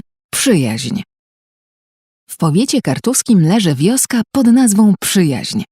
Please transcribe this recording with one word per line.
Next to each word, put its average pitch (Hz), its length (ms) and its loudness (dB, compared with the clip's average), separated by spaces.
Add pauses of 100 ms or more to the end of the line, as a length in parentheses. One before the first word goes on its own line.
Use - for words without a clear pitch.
(340)
Przyjaźń. 131 680 -2 (1300)
W - 80 -18
powiecie 196 440 0
kartuskim 214 600 0
leży 170 340 2
wioska 226 460 -2 (140)
pod 262 120 2
nazwą 220 520 4
Przyjaźń. 139 720 -2